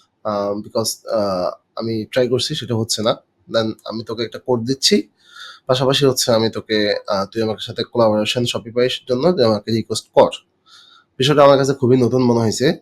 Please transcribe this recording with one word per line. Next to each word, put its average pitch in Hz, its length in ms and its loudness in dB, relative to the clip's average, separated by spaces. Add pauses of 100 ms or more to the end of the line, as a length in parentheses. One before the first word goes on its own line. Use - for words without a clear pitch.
(240)
আহ, 101 360 -4
because, - 500 -4
আহ, 98 420 0 (240)
আমি 110 360 -4
ট্রাই 127 160 2
করছি, 123 280 -2
সেটা 117 200 -6
হচ্ছে 113 260 -2
না। 113 160 0 (340)
Then 110 200 0 (140)
আমি 110 180 -8
তোকে 117 200 -8
একটা 117 160 -10
কোড 123 260 -2
দিচ্ছি, 135 380 0 (640)
পাশাপাশি 135 400 0
হচ্ছে 127 260 0
আমি 110 180 2
তোকে, 107 440 -2 (140)
আহ, 98 180 -2
তুই 113 160 -6
আমার 110 180 -2
সাথে 117 240 -8
কোলাবোরেশন 107 600 0
Shopify-এর 117 480 -2 (180)
জন্য 131 220 0
তুই 151 120 0
আমাকে 110 280 0
রিকোয়েস্ট 110 340 -4 (100)
কর।" 120 160 6 (840)
বিষয়টা 143 260 4
আমার 139 140 8
কাছে 135 160 0
খুবই 127 240 2
নতুন 127 260 2
মনে 120 160 2
হয়েছে, 117 420 0